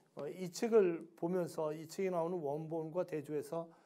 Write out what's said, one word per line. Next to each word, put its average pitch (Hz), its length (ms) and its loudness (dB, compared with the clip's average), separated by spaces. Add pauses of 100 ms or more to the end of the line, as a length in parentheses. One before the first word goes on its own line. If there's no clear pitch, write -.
(140)
어, 143 140 -6
이 175 240 -6
책을 185 640 4
보면서 170 580 0
이 156 140 -10
책에 190 220 -2
나오는 175 280 0
원본과 160 680 -2
대조해서 151 600 -4 (180)